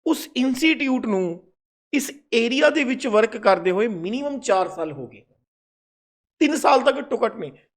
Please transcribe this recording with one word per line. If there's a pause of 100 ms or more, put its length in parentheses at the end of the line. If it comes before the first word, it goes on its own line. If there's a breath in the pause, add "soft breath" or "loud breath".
ਉਸ
ਇੰਸਟੀਚਿਊਟ
ਨੂੰ (400)
ਇਸ (220)
ਏਰੀਆ
ਦੇ
ਵਿੱਚ
ਵਰਕ
ਕਰਦੇ
ਹੋਏ
ਮਿਨੀਮਮ
ਚਾਰ
ਸਾਲ
ਹੋ
ਗਏ, (1120)
ਤਿੰਨ
ਸਾਲ
ਤਾਂ
ਘੱਟੋ
ਘੱਟ
ਨਹੀਂ। (240 soft breath)